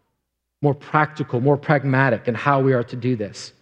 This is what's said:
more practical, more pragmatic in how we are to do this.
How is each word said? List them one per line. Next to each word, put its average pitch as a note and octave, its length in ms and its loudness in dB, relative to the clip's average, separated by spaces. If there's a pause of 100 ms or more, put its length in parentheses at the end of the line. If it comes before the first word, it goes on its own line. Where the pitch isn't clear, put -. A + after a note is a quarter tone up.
(640)
more C#3+ 120 4
practical, C#3+ 680 -2
more C#3+ 160 2
pragmatic C3+ 680 0
in A#2 80 0
how C#3 260 0
we C3 120 2
are A#2+ 120 0
to B2+ 120 -12
do B2 200 -2
this. G2+ 460 -10